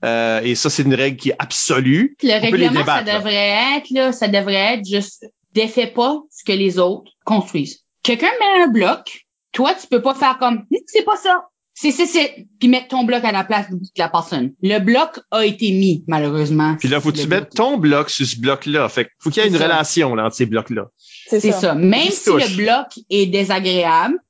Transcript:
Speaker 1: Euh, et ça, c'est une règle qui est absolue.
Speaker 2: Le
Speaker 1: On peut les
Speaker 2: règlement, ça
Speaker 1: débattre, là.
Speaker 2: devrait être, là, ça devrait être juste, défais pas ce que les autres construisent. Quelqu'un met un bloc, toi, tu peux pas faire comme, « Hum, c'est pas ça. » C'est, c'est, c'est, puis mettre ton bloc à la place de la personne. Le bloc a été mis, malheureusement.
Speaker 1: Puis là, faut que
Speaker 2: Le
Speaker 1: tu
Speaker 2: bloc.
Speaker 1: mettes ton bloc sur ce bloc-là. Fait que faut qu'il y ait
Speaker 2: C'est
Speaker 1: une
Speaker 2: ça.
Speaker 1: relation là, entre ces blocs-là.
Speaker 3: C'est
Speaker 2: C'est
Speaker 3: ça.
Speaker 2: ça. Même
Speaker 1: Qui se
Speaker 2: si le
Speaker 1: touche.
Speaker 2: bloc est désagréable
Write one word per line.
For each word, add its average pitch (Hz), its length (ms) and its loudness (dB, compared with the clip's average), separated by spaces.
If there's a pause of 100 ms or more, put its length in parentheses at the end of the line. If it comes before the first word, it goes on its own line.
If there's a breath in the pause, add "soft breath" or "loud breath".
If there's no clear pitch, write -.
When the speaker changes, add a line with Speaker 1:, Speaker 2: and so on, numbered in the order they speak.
Speaker 1:
Euh, 117 360 0
et 120 140 0
ça, 147 140 -2
c'est 143 140 -2
une 135 100 2
règle 135 240 0
qui 131 120 -4
est 131 100 -2
absolue. 135 800 0
Speaker 2:
Le 269 160 0
Speaker 1:
On - 20 2 (120)
peut 185 60 2
les 170 100 4
Speaker 2:
règlement, 151 180 0
ça 147 160 0
Speaker 1:
débattre, 214 60 -8
là. 208 100 -2
Speaker 2:
devrait 208 600 0
être, 285 140 -8
là, 262 200 0
ça 247 160 -2
devrait 196 480 0
être 208 120 -8
juste, 202 380 -6 (280)
défais 220 340 0
pas 254 320 -2 (120)
ce - 120 -20
que 202 120 -2
les 190 220 0
autres 185 340 -2 (140)
construisent. 180 540 -4 (240)
Quelqu'un 240 240 0 (120)
met 392 240 4
un 339 40 4
bloc, 220 580 -2 (280)
toi, 277 260 0
tu - 80 -20
peux 240 140 2
pas 269 120 0
faire 269 260 0
comme, « 240 160 0 (160)
Hum, 392 140 0
c'est - 180 0
pas 427 120 0
ça. » 359 300 0 (340)
C'est, 302 120 0
c'est, 339 160 0
c'est, - 400 -2 (120)
puis 240 100 4
mettre 254 180 2
ton 254 160 -2
bloc 240 200 0
à 226 80 0
la 190 120 0
place 202 260 -2
de 185 80 -8 (200)
la 165 120 0
personne. 143 440 -2 (100)
Le 208 160 2
bloc 247 400 2 (100)
a 220 160 0
été 208 260 0
mis, 190 360 2
malheureusement. 156 720 0
Speaker 1:
Puis - 80 -2
là, 143 120 2
faut 151 120 -2
que 151 60 -2
Speaker 2:
Le 147 40 -4
Speaker 1:
tu 151 60 -4
Speaker 2:
bloc. 175 140 2
Speaker 1:
mettes - 120 -16
ton 254 240 0
bloc 147 320 2
sur - 160 -2
ce 117 140 -6
bloc-là. 135 500 0
Fait - 160 -2
que - 140 -20
faut - 100 -4
qu'il 214 140 0
y - 20 2
ait 208 40 2
Speaker 2:
C'est 185 60 0
Speaker 1:
une 156 60 2
Speaker 2:
ça. 160 60 2
Speaker 1:
relation 156 480 0
là, 110 100 0
entre 110 100 -4
ces 123 120 0
blocs-là. 110 400 -4 (400 loud breath)
Speaker 3:
C'est 214 120 0
Speaker 2:
C'est 208 120 2
Speaker 3:
ça. 196 80 -2
Speaker 2:
ça. 175 160 0
Même 190 260 4
Speaker 1:
Qui 370 120 0
se - 100 -8
Speaker 2:
si 427 80 0
le - 100 4
Speaker 1:
touche. 202 160 -2
Speaker 2:
bloc 226 280 0 (260)
est 196 160 2
désagréable 185 880 0 (140)